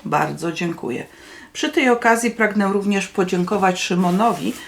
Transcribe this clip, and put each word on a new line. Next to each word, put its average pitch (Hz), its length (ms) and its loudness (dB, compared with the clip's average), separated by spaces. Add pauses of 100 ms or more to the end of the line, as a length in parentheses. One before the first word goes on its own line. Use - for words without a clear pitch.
bardzo 147 480 -2
dziękuję. 160 540 -6 (460)
Przy - 160 -4
tej 285 200 2
okazji 233 420 2
pragnę 202 420 0
również 202 360 0
podziękować 185 720 0
Szymonowi, 185 720 0 (160)